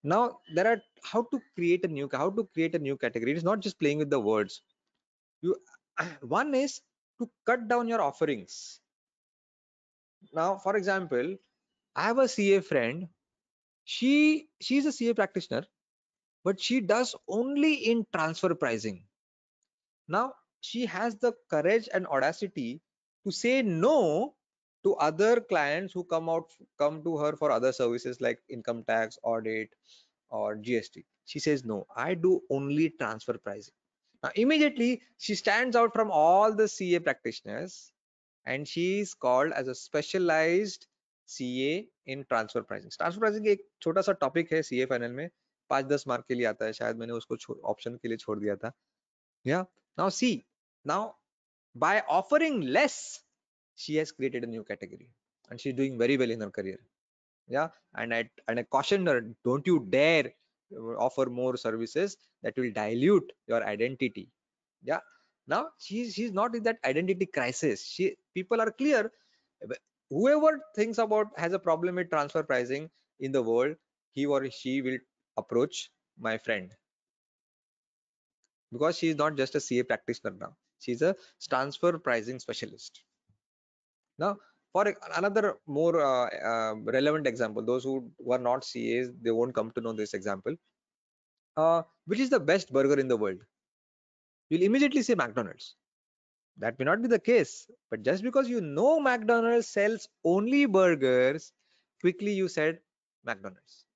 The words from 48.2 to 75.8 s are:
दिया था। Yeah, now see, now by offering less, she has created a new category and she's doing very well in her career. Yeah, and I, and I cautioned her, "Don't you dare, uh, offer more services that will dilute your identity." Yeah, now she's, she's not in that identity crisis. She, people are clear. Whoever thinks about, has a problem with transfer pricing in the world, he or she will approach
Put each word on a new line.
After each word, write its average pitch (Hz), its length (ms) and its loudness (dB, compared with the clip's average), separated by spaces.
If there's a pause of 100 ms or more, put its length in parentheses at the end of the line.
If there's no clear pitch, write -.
दिया 101 180 -2
था। 113 160 -10 (760)
Yeah, 175 180 0 (340)
now 185 100 2
see, 202 380 0 (380)
now 196 300 -2 (600)
by 170 340 2
offering 269 540 2
less, 175 600 0 (540)
she - 220 -6
has 156 160 -2
created 127 320 -4
a - 20 -8
new 113 180 -10
category - 440 -14 (420)
and 117 100 -14
she's 131 140 -4
doing 131 240 -2
very 123 180 2
well 127 140 2
in 113 100 -4
her 101 100 -8
career. 95 280 -8 (680)
Yeah, 135 200 -2 (280)
and 117 180 -4
I, 117 160 -2 (180)
and 117 120 -2
I - 20 -6
cautioned 180 460 0
her, 127 120 4 (240)
"Don't 135 220 0
you 156 240 2
dare, 143 420 4 (420)
uh, 113 200 -10 (120)
offer 131 200 0
more 123 300 -2
services 117 600 -4 (260)
that 107 140 -6
will 123 160 -2
dilute 120 600 2 (140)
your 117 180 0
identity." 107 640 -4 (520)
Yeah, 147 180 -4 (460)
now 226 220 -2 (100)
she's, 220 360 -8
she's 220 180 -4
not 226 220 -2
in 226 80 -6
that 226 220 -2
identity 180 420 0
crisis. 127 580 -2
She, - 320 -4 (180)
people 190 260 -2
are 220 100 0
clear. 247 400 0 (1000)
Whoever 285 500 4 (160)
thinks 220 220 0
about, 214 300 2 (100)
has 170 160 -2
a 190 40 -2
problem 175 360 0
with 180 160 -4
transfer 151 320 0
pricing 131 480 -2 (300)
in 135 120 -4
the 135 100 4
world, 123 340 2 (340)
he 139 160 -4
or 135 240 0
she 131 320 -4
will 127 160 -4 (400)
approach - 520 -2 (300)